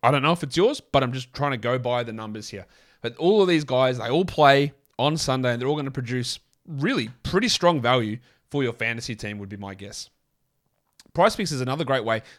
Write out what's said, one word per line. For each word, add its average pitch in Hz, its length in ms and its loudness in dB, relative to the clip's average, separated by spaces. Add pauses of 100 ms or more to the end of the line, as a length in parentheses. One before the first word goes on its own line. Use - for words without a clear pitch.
I 120 80 4
don't 139 120 2
know 151 100 4
if 170 100 -2
it's 139 140 -6
yours, 226 240 2
but 135 240 2
I'm 123 80 -2
just 127 220 -10
trying 143 180 -2
to 127 40 -2
go 117 220 -2
by 123 240 -2
the 113 100 -8
numbers 110 360 -12
here. 95 180 -14 (340)
But 120 180 -8
all 196 240 6
of 185 60 4
these 160 160 4
guys, 131 340 2
they 110 100 -6
all 156 160 2
play 143 480 6 (260)
on 147 180 2
Sunday, 131 360 0
and 120 80 -4
they're 127 80 -2
all 151 80 0
gonna 139 140 -6
produce 123 500 -6 (260)
really 151 440 -2 (120)
pretty 220 260 0
strong 175 320 2
value 117 380 0 (320)
for 143 140 -2
your 117 80 -2
fantasy 117 420 -6
team, 104 240 -10
would 101 100 -12
be 101 80 -12
my 98 180 -12
guess. 98 360 -16 (1040)
PrizePicks 196 380 2
is 135 80 -4
another 135 240 -4
great 131 200 -2
way 113 180 -2 (160)